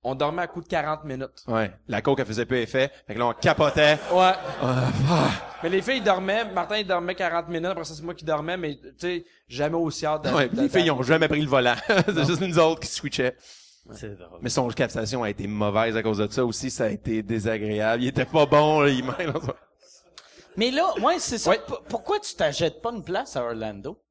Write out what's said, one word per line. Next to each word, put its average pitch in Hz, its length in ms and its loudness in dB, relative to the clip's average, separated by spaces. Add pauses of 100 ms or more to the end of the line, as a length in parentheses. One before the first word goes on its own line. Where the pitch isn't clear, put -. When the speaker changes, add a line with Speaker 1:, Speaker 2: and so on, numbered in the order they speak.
Speaker 1:
on 131 60 -2
dormait 151 300 -2
à 165 40 -6
coup 175 140 -10
de - 60 -18
quarante 156 360 -2
minutes. 135 440 -10
Speaker 2:
Ouais. 110 240 0 (160)
La 104 140 -2
coke, 135 180 2
elle 123 80 -2
faisait 113 180 -2
peu 127 120 0
effet. 131 340 0 (160)
Fait 104 80 -10
que 117 40 -4
là, 120 60 2
on 120 80 2
capotait. 151 640 4 (160)
Speaker 1:
Ouais. 185 200 6 (280)
Speaker 2:
Ah, 127 220 0 (260)
ah. 151 200 4 (340)
Speaker 1:
Mais 170 60 -2
les 185 120 0
filles 254 200 -2
dormaient, 196 440 0
Martin, 190 320 -4
il 214 80 -4
dormait 180 300 -2
quarante 170 340 -2
minutes, 175 220 -4
après 170 140 -6
ça, 156 100 -12
c'est 151 80 -14
moi 170 100 -8
qui 160 100 -16
dormais, 156 320 -2
mais, 156 200 -6
tu - 240 -20
sais, 175 260 -6 (220)
jamais 147 300 -2
aussi 160 280 -2
hâte 151 200 -2
de, 180 40 0
Speaker 2:
Ouais, 143 180 2
Speaker 1:
de, - 140 -2
Speaker 2:
les 196 80 2
filles, 180 160 4
ils 160 60 4
ont 135 80 0
Speaker 1:
de 131 40 -2
Speaker 2:
jamais 156 240 4
pris 151 140 0
le 143 80 -2
volant. 123 320 4
<laughs> - 60 -8
C'est 202 220 4
Speaker 1:
Non. 165 140 2
Speaker 2:
juste 156 160 2
nous 175 200 2
autres 160 220 4
qui - 60 -10
switchaient. 131 480 -2 (580)
Speaker 3:
C'est 104 220 -14
drôle. 87 280 -20
Speaker 2:
Mais 123 60 -2
son 127 180 0
captation 117 560 -2
a 104 80 0
été 101 160 -6
mauvaise 107 500 2
à 107 60 -2
cause 107 160 0
de 104 120 0
ça 127 140 2
aussi, 120 240 -4
ça 127 160 -4
a 104 40 0
été 110 340 -4
désagréable. 107 800 0
Il 123 60 0
était 127 160 -2
pas 151 200 4
bon, 151 360 6
là, 143 80 6
il 127 140 0
m'a- 127 140 -4
<laughs> - 1400 -10
Speaker 3:
Mais 240 140 2
là, 311 300 2
ouais, 302 180 2
c'est - 180 -4
ça. - 140 0
Speaker 1:
Ouais. 220 140 4
Speaker 3:
P-, - 80 -10 (160)
pourquoi 403 300 -2
tu - 160 -8
t'achètes 160 460 -2
pas 233 100 -4
une 208 120 -10
place 190 320 -6
à 127 80 -2
Orlando ? 113 680 -8